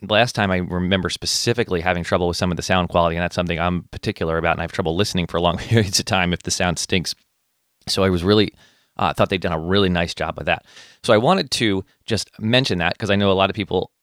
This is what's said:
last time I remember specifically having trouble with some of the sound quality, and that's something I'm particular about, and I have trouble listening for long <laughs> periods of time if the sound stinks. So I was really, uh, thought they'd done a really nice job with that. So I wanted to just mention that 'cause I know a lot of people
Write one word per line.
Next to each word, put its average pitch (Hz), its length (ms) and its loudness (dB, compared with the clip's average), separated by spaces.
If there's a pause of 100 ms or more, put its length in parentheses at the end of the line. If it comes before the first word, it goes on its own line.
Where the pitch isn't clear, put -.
last 107 280 2
time 101 160 0
I 92 60 2
remember 90 520 0
specifically 113 720 -2
having 87 220 0
trouble 87 240 0
with 85 100 -2
some 92 140 0
of 85 60 -4
the - 60 -6
sound 92 260 0
quality, 85 260 2
and 87 80 -2
that's 87 100 -4
something 85 260 -2
I'm 87 320 -2
particular 82 460 -4
about, 82 140 2
and 82 100 -2
I - 20 -6
have 82 80 -8
trouble 82 240 -2
listening 90 300 0
for 85 160 -2
long 87 160 2
<laughs> - 120 -8
periods 104 280 2
of - 80 -2
time 90 280 0
if 85 100 -4
the - 80 -6
sound 90 260 -2
stinks. - 380 -2 (720)
So - 160 0
I 95 80 4
was 87 120 0
really, 101 300 4 (420)
uh, 87 160 0
thought 104 180 0
they'd 95 120 -2
done 90 120 -2
a 80 60 -2
really 95 300 2
nice 85 240 0
job 78 240 -6
with 73 80 -10
that. 82 200 -2 (380)
So 120 100 4
I 107 40 8
wanted 156 340 2
to 98 320 0 (220)
just - 240 -4 (100)
mention 110 380 0
that 85 200 0
'cause 107 120 -2
I 101 60 4
know 101 160 4
a - 20 4
lot 95 160 2
of 95 60 -8
people 92 360 -2 (120)